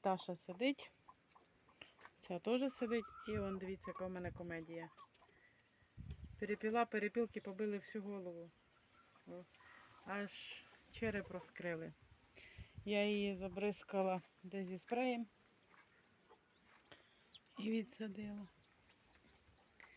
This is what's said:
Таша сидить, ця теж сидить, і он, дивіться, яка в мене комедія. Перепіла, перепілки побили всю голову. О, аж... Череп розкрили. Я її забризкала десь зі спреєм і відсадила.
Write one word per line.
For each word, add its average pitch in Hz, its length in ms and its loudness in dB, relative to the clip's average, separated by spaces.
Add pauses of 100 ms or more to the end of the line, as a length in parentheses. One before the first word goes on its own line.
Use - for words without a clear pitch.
Таша 185 360 2
сидить, 220 560 0 (1300)
ця 175 180 -4
теж 254 340 4
сидить, 233 320 2 (240)
і 214 100 0
он, 196 200 0
дивіться, 190 320 -6
яка 185 160 -4
в 185 40 -2
мене 180 200 -2
комедія. 165 580 -6 (1500)
Перепіла, 214 440 2
перепілки 214 560 2
побили 202 380 -2
всю 196 260 -6
голову. 180 460 -6 (760)
О, 175 180 -10 (600)
аж... - 560 -6 (300)
Череп 208 380 0
розкрили. 170 600 -4 (920)
Я 208 220 6
її 202 300 4
забризкала 190 840 2 (200)
десь 190 240 -4
зі 185 120 -4
спреєм 240 480 2 (2250)
і 214 120 2
відсадила. 208 800 0 (1500)